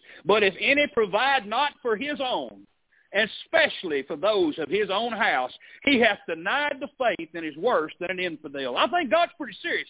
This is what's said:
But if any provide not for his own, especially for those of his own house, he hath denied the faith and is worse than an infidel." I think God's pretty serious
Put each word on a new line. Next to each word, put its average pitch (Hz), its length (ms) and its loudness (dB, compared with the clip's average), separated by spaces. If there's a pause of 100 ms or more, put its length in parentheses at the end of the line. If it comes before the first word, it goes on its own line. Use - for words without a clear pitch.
(260)
But 208 180 4
if 190 160 4
any 277 280 6
provide 233 580 2
not 240 280 0 (100)
for 226 120 2
his 277 240 -6
own, 135 460 -6 (480)
especially 202 880 0
for 160 160 -8
those 185 400 2
of 151 100 -6
his 202 220 -2
own 226 240 -2
house, 170 400 0 (300)
he 277 160 4
hath 214 280 4
denied 240 540 -4
the 285 160 -10
faith 175 380 -2
and 165 100 -8
is 147 120 -8
worse 175 420 0
than 175 100 -6
an 185 100 -6
infidel." 139 560 -6
I 240 140 2
think 349 220 -2
God's 339 260 2
pretty 226 240 -12
serious 233 280 -4